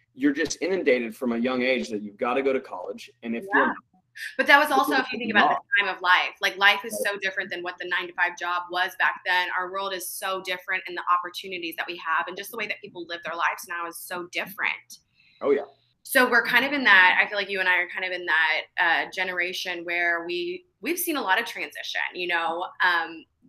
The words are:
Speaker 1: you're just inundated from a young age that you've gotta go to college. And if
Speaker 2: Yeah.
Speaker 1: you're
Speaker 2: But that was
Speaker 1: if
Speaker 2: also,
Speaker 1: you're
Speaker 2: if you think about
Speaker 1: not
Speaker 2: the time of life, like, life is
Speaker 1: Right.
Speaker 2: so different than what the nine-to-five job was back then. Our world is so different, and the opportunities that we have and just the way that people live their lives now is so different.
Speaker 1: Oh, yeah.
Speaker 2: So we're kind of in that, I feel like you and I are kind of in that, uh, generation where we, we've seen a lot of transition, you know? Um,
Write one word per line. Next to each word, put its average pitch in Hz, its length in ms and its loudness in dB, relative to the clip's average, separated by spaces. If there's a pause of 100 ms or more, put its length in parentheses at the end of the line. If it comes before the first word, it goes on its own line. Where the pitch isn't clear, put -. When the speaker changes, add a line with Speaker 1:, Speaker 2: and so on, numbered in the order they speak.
(140)
Speaker 1:
you're 139 200 2
just 147 280 -2
inundated 131 540 2
from 120 160 -2
a 117 60 0
young 127 240 0
age 123 280 0
that 107 120 -6
you've 104 160 -14
gotta 123 260 0
go 135 100 2
to 131 60 2
college. - 500 -12 (140)
And 120 120 -6
if - 100 -8
Speaker 2:
Yeah. - 200 2
Speaker 1:
you're - 100 -2 (640)
Speaker 2:
But 262 80 2
that 285 140 8
was 302 80 2
Speaker 1:
if 285 100 2
Speaker 2:
also, 285 140 4
Speaker 1:
you're 269 100 2
Speaker 2:
if 254 100 -4
you 247 80 -8
think 214 120 -4
about 202 180 6
Speaker 1:
not - 140 0 (160)
Speaker 2:
the 202 60 2
time 185 100 -2
of - 80 -14
life, 170 360 4
like, 190 180 0
life 202 280 8
is 226 80 -8
Speaker 1:
Right. 208 200 0
Speaker 2:
so 196 40 -6
different 196 320 -4
than 175 140 -8
what 180 160 -8
the 180 80 -8
nine-to-five 180 500 -2
job 175 320 -4
was 180 280 -2
back - 280 0
then. 180 320 2
Our 180 140 -4
world 196 200 -4
is 180 160 -8
so 190 360 -6
different, 185 440 -4
and 180 80 -10
the 175 160 -8
opportunities 175 680 -4
that - 100 -6
we 175 100 -10
have 170 300 -2
and 185 100 -10
just 202 140 -12
the 233 60 -10
way 208 100 -6
that - 120 -8
people 180 280 -14
live 170 160 -10
their 160 120 -8
lives 160 320 -2
now 175 200 -6
is 165 100 -12
so 175 300 -10
different. - 720 -6 (420)
Speaker 1:
Oh, 131 80 0
yeah. - 160 2 (380)
Speaker 2:
So 254 260 4
we're 226 160 4
kind 240 180 2
of 277 100 -2
in 277 100 0
that, 185 360 8
I 202 80 4
feel 208 120 -6
like 196 100 -2
you 196 100 -2
and 185 80 2
I 180 100 4
are 175 120 0
kind 190 160 -6
of 185 60 -4
in 180 160 -6
that, 156 340 2 (160)
uh, 160 340 4
generation 180 720 -4
where 170 440 0
we, 175 380 -6 (160)
we've 311 180 -4
seen 320 160 -2
a 262 60 -4
lot 190 180 2
of 180 80 -2
transition, 147 540 -8 (120)
you 180 140 -6
know? 170 400 -2 (160)
Um, 165 420 0 (240)